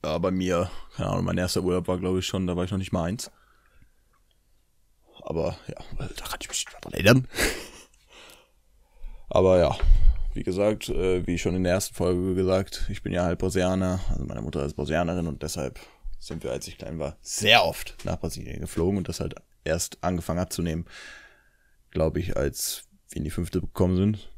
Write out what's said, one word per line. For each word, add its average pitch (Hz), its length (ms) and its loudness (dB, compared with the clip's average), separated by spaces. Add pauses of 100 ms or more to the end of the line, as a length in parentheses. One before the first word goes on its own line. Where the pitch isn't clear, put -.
Ja, 78 140 0
bei 92 120 2
mir, 92 400 0 (240)
keine - 140 -2
Ahnung, 92 160 0
mein 90 120 -2
erster 90 240 0
Urlaub 90 280 0
war, 92 100 0
glaub 92 180 0
ich, 90 80 -2
schon, 95 220 -2
da 90 80 0
war 90 80 0
ich 90 80 -4
noch 101 60 -2
nicht 95 160 -4
mal 90 100 0
eins. 92 260 -4 (1900)
Aber 82 360 -4 (100)
ja, - 80 -10 (220)
da - 80 -4 (200)
kann - 160 -8
ich - 60 -12
mich - 180 -6
nicht - 180 -18
dran 50 100 -14
erinnern. 127 340 6 (1000)
<laughs> - 1000 -18
Aber 92 320 6
ja, 80 180 4 (560)
wie - 100 -4
gesagt, 101 440 0
äh, 92 400 2
wie 87 100 0
schon 87 180 0
in 92 100 2
der 90 80 4
ersten 98 220 -2
Folge 90 400 2
gesagt, 92 540 0
ich 98 140 -8
bin 101 80 -4
ja 90 140 0
halb 85 140 0
Brasilianer, 92 600 0 (100)
also - 140 0
meine - 180 -6
Mutter 69 240 -4
ist 73 100 -6
Brasilianerin 85 520 -2
und 71 160 -6
deshalb 76 340 -6 (420)
sind - 240 -10
wir, 62 80 -4
als - 180 -6
ich - 80 -16
klein 80 220 -10
war, 73 220 -6
sehr 107 440 4
oft - 300 -6 (100)
nach 87 140 -2
Brasilien 73 420 -8
geflogen 90 380 0
und 85 100 -6
das 87 100 -6
halt 82 160 -6 (300)
erst 80 380 -4
angefangen 87 360 -2
abzunehmen, 85 460 -2 (1040)
glaub 80 260 0
ich, 87 200 -2
als - 480 -2 (240)
wir - 80 -10
in - 80 -4
die 76 60 -4
fünfte 87 280 -2
gekommen 90 380 2
sind. 101 400 0